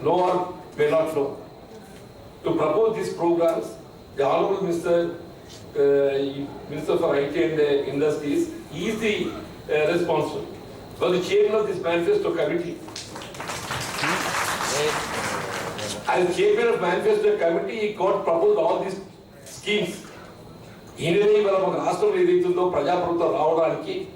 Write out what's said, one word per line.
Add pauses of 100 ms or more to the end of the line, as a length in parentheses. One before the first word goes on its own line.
know (100)
or (440)
may
not
know. (1160)
To
propose
these
programs, (480)
the
Honorable
Minister, (760)
uh, (540)
Minister
for
I
T
and,
uh,
Industries, (300)
he
is
the, (600)
uh,
responsible. (520)
For
the
chairman
of
this
manifesto (100)
committee, (3500)
as
chairman
of
manifesto
committee,
he (140)
got
proposed
all
these (580)
schemes. (1080)
ఈయననే
ఇవాళ
మన
రాష్ట్రంలో
ఏదైతే
ఉందో (120)
ప్రజాప్రభుత్వం
రావడానికి (220)